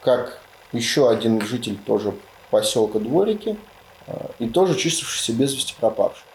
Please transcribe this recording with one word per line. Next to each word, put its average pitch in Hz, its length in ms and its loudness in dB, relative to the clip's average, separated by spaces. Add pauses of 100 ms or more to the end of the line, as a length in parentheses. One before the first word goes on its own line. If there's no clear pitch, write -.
как 120 380 0 (320)
ещё 123 360 2
один 110 340 2
житель 110 440 -6
тоже 104 260 0 (380)
посёлка 110 480 2
Дворики, 208 580 0 (520)
э, - 180 -8 (140)
и 117 80 -2
тоже 170 260 4
числившийся - 580 -4
без 135 220 2
вести - 240 -8
пропавший. - 460 0 (100)